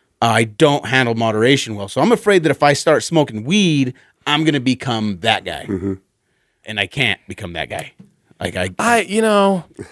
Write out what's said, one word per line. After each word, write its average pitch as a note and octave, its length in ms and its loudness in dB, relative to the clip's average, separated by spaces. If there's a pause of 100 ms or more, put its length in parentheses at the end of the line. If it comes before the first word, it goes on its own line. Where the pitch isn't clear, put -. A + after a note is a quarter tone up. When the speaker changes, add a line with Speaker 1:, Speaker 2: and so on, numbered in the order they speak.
(200)
Speaker 1:
Uh, A#2 60 2
I A2+ 180 2
don't C#3+ 420 2
handle A#2+ 280 2
moderation A2+ 640 0
well. G2+ 120 -8
So - 120 -4
I'm F3 120 2
afraid G3+ 300 2
that D#3 80 2
if - 120 -4
I D3 100 6
start D3+ 320 2
smoking C3 400 0
weed, D3+ 500 2 (320)
I'm D3 180 0
gonna D#3 160 2
become A#2 600 -2
that G2+ 240 0
guy. E2 220 -10
Speaker 2:
Mm-hmm. F#2+ 280 -4 (680)
Speaker 1:
And G#2 160 -4
I G2+ 60 0
can't A2+ 420 -2
become - 260 -12
that D#2 160 -8
guy. - 220 -12 (480)
Like, F2+ 160 -6
I F#2 220 -2
Speaker 3:
I, A3+ 240 2
you G3+ 200 -2
know, G3 420 2 (280)